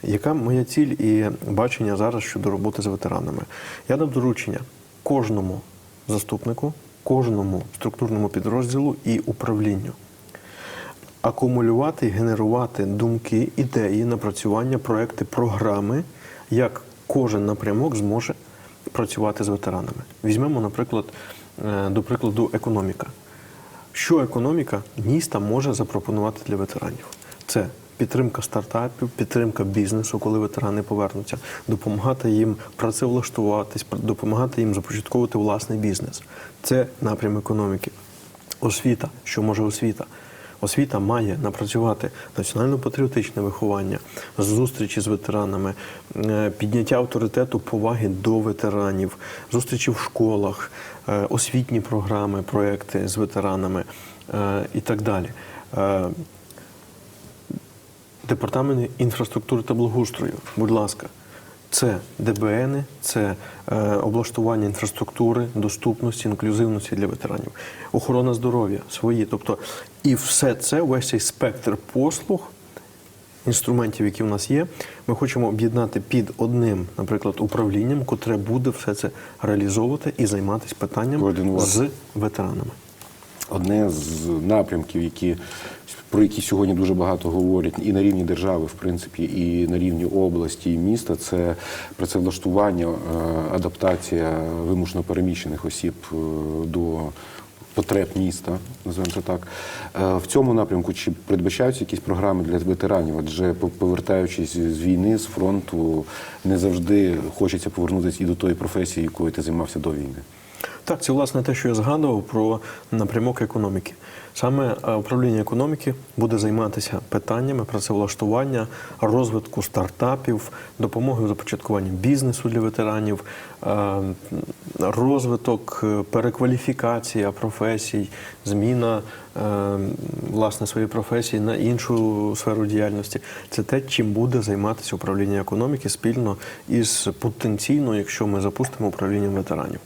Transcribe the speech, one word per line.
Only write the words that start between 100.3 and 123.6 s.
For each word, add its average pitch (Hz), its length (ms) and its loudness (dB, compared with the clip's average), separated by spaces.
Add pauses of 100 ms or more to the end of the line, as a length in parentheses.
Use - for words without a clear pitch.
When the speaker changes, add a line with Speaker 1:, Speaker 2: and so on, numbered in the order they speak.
Speaker 2:
напрямку 98 400 2
чи - 180 -2
передбачаються 98 720 0
якісь 90 160 -4
програми 92 440 2
для 85 140 2
ветеранів? 87 600 2
Адже, 80 340 0
по-, 87 160 0
повертаючись 90 880 0
з 80 240 0
війни, 92 360 4
з 104 80 -2
фронту, 85 800 0 (400)
не 95 120 4
завжди 90 600 4 (180)
хочеться 92 340 0
повернутися 90 540 0
і - 20 2
до 87 100 2
тої 87 200 2
професії, 87 480 -2
якою 80 280 0
ти 85 100 -4
займався 80 380 -2
до 78 120 -2
війни. 71 300 -6 (640)
Speaker 1:
Так, 165 160 -2
це, 135 120 0
власне, 131 300 2
те, 131 120 2
що - 120 -2
я 120 60 4
згадував 123 500 2
про 110 360 2 (320)
напрямок 113 500 0
економіки. 101 520 0 (400)
Саме, 127 420 2 (120)
е, 113 60 2
управління 113 480 2
економіки 135 520 0 (240)
буде 113 200 4
займатися 107 640 0 (100)
питаннями 120 560 0
працевлаштування, 110 1000 0 (340)
розвитку 110 640 2
стартапів, 123 880 0 (280)
допомоги 120 460 0
в - 20 2
започаткуванні 101 600 -2
бізнесу 120 600 2
для 117 100 2
ветеранів, 107 640 0 (400)